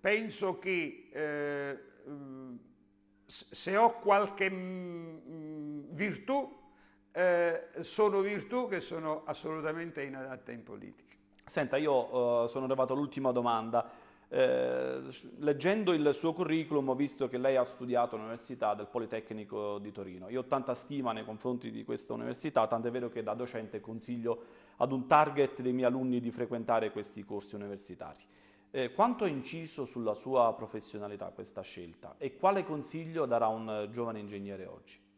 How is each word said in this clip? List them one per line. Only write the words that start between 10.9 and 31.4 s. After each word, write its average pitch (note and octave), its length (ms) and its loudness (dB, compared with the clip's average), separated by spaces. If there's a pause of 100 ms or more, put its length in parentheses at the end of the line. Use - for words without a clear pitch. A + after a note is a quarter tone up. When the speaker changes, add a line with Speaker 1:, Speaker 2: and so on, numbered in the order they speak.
Speaker 2:
Senta, C3+ 320 0
io, B2 680 4
eh, A#2+ 40 0
sono C3 160 -4
arrivato C3 300 2
all'ultima C3+ 380 0
domanda. A#2 760 0 (180)
Eh, C3 800 2
s-, - 200 -14 (100)
leggendo F3 540 2
il D3 220 6
suo E3 180 0
curriculum D#3 560 0
ho C3 60 4
visto C3 340 0
che B2 80 -4
lei C3 200 4
ha B2+ 80 6
studiato B2 500 0
all'Università A2 600 -2
del G#2 120 -6
Politecnico G#2+ 920 -4
di G2+ 140 -10
Torino. F#2 380 -10
Io B2+ 100 -2
ho B2+ 60 -6
tanta C3 260 0
stima B2+ 400 -4
nei A2 120 -6
confronti A2+ 460 -4
di A2 140 -8
questa A#2 300 -4
università, A#2+ 520 2
tant'è A#2 240 0
vero A#2+ 200 -2
che A#2 120 -6
da G#2+ 120 -2
docente A2+ 460 -6
consiglio A2+ 640 -4 (340)
ad B2+ 120 4
un C3 160 -2
target C#3+ 540 6
dei B2 140 2
miei B2+ 140 4
alunni B2+ 300 2
di A#2+ 120 -2
frequentare A#2 600 0
questi G#2 340 -8
corsi G#2 320 -8
universitari. G2 680 -10 (460)
Eh, C3 240 -2
quanto A#3+ 300 4
ha F#3+ 40 4
inciso D3+ 560 -6
sulla A2+ 300 -2
sua A#2+ 400 4
professionalità G#2 720 -8
questa - 340 -10